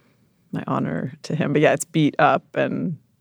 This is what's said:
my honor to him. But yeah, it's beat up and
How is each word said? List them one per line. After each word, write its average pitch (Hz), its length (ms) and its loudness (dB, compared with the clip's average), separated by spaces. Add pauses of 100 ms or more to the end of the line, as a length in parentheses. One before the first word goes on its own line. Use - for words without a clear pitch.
(520)
my - 140 -6
honor - 460 -4 (120)
to - 120 -6
him. 151 160 -2
But 147 100 2
yeah, 139 120 6
it's - 100 -4
beat 151 340 0
up 139 260 2 (120)
and 139 420 -2 (220)